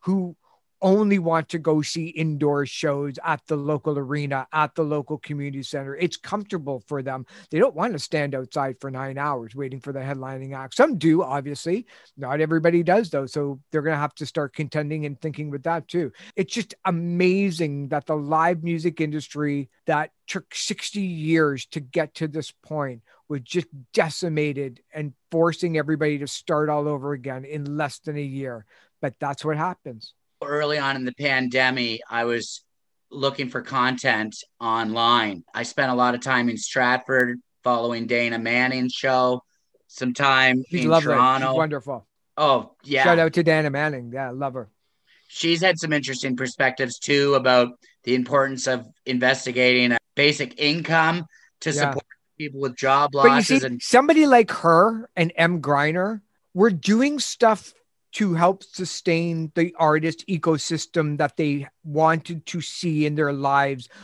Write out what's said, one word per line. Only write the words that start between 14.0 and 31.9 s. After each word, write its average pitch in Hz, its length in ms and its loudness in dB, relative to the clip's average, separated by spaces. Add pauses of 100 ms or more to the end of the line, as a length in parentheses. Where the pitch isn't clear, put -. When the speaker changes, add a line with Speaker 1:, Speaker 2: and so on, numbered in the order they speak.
Speaker 1:
to 156 100 -10
start 143 300 -6
contending 151 500 -4
and 143 160 -8
thinking 151 300 -8
with 139 140 -8
that, 165 240 -2
too. 170 240 -2 (240)
It's - 180 -4
just - 300 -8
amazing 175 1040 0
that 147 180 -4
the 156 100 -2
live 160 460 0
music 165 380 -4
industry 147 720 -4 (160)
that 156 260 -2 (160)
took - 260 -10
sixty - 460 -6
years 156 720 0
to 160 80 -6
get 147 340 -4
to 160 140 -4
this 147 240 -8
point 135 500 -8 (260)
was 143 120 -6
just 165 260 -4 (260)
decimated 151 880 -2 (140)
and 151 180 -10 (200)
forcing 165 440 2
everybody 151 420 0
to 139 100 -8
start 151 400 -2
all 147 180 0
over 143 280 -4
again 131 300 -10
in 143 320 -8
less 147 220 -6
than 147 180 -8
a 147 60 -6
year. 131 420 -8 (380)
But 135 160 -4
that's 139 260 -6
what 151 120 -2
happens. 151 580 -8 (260)
Speaker 2:
Early 147 380 -2
on 139 160 0
in 127 100 -4
the 123 100 -4
pandemic, 127 960 0